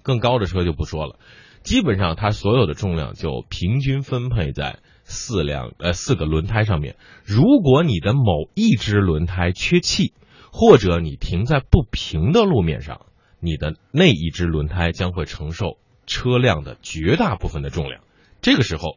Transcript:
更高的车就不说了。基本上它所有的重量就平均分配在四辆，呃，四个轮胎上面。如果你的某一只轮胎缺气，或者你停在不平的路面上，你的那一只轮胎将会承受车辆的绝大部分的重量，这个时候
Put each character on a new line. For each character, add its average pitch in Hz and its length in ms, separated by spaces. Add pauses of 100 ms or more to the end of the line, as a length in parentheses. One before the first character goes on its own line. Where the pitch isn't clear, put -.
更 127 160
高 123 200
的 101 80
车 87 180
就 85 80
不 73 140
说 78 180
了。 65 120 (460)
基 247 200
本 110 160
上 85 180
它 104 140
所 107 260
有 123 80
的 76 100
重 90 200
量 69 200
就 65 360
平 107 300
均 135 220
分 127 260
配 87 240
在 69 260 (240)
四 - 400
辆， 71 380
呃， 87 140
四 - 200
个 82 100
轮 80 220
胎 107 180
上 98 140
面。 73 160 (300)
如 185 360
果 143 220
你 120 160
的 98 140
某 101 420
一 208 220
只 104 220
轮 85 280
胎 90 240
缺 175 300
气， - 320 (400)
或 208 260
者 87 220
你 73 160
停 - 280
在 143 140
不 - 320
平 82 400
的 220 140
路 147 180
面 78 200
上， 69 180 (400)
你 82 160
的 76 180 (180)
那 180 140
一 82 260
只 87 120
轮 78 240
胎 85 240
将 90 180
会 87 140
承 - 260
受 85 280 (280)
车 123 320
辆 101 240
的 67 200
绝 85 340
大 185 180
部 - 140
分 71 140
的 69 80
重 73 180
量， 62 120 (400)
这 - 160
个 131 60
时 82 140
候 78 200